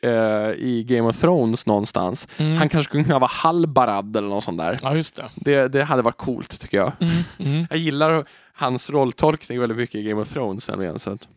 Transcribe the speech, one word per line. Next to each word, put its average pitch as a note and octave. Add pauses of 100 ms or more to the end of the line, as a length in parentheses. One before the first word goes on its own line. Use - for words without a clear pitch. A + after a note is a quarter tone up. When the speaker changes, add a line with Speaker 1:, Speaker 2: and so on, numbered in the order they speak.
Speaker 1:
eh, A2
i A#2
Game A#2
of A2
Thrones C3+
någonstans. G#2
Speaker 2:
Mm. D#3
Speaker 1:
Han D#3
kanske D#3
skulle D3
kunna C#3
vara B2+
Halbarad B2+
eller G2+
något G2+
sånt E2+
där. F2
Speaker 2:
Ja, C3+
just D#3+
det. B2+
Speaker 1:
Det, C#3
det C3+
hade C#3
varit A#2
coolt, -
tycker -
jag. G2
Speaker 2:
Mm, E3+ (160)
mm. D#3
Speaker 1:
Jag D#3+
gillar D#3 (280)
hans B2+
rolltolkning C#3
väldigt A2+
mycket A#2+
i G#2+
Game G#2+
of -
Thrones, G#2+
nämligen, F#2+
så -
att -